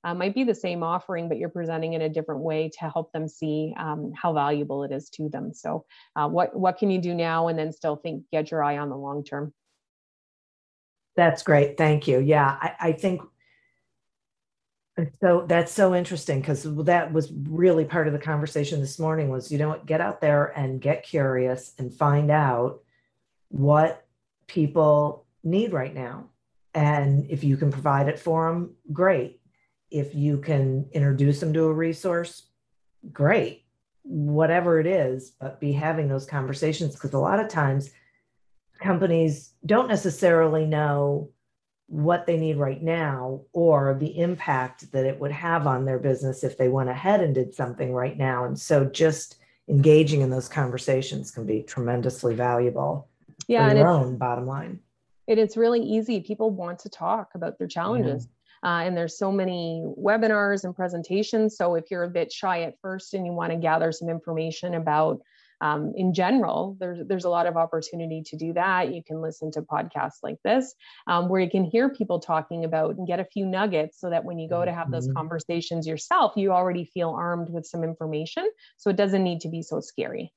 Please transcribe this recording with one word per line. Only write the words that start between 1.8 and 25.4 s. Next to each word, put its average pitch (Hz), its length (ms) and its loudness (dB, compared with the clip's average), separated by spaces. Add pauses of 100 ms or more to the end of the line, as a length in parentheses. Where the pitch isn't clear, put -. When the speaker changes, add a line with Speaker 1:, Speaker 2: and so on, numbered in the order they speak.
Speaker 1:
in 160 80 -2
a 156 60 -2
different 156 340 -4
way 160 280 -2
to 160 200 -10
help 165 220 -6
them 160 160 -6
see, 156 500 -4
um, 151 380 -8
how 175 160 -2
valuable 143 520 -2
it 143 80 -6
is 143 180 -8
to 156 180 -8
them. 151 260 -8
So, 156 320 -8 (300)
uh, 151 140 -2
what, 170 280 0
what 185 200 2
can 208 120 0
you 185 120 0
do 175 120 -4
now 165 360 0
and 160 100 -2
then 160 140 -4
still 151 240 -4
think, 160 340 -10
get 156 180 -2
your 160 140 -2
eye 143 140 0
on 143 120 -6
the 135 60 -8
long 139 300 -8
term? 143 280 -8 (1600)
Speaker 2:
That's 170 260 4
great. 143 340 4
Thank 151 300 4
you. 131 120 4
Yeah, 139 420 4
I, 170 180 -4
I 170 140 0
think 180 280 -2 (2000)
so. 175 280 4
That's 170 240 2
so 190 220 4
interesting 170 480 -2
'cause 143 220 -2
that 160 480 2
was 151 220 0
really 160 500 4
part 156 240 0
of 147 60 0
the 147 60 -2
conversation 151 600 -2
this 135 200 -6
morning 156 300 0
was, 131 220 -6
you 147 60 -2
know 151 120 0
what, 156 180 -8
get 156 120 2
out - 220 -2
there 147 360 2
and 131 220 -4
get 139 240 0
curious 127 760 0
and 123 160 -8
find 147 380 4
out 127 500 2 (680)
what 151 560 4 (400)
people 151 800 2 (180)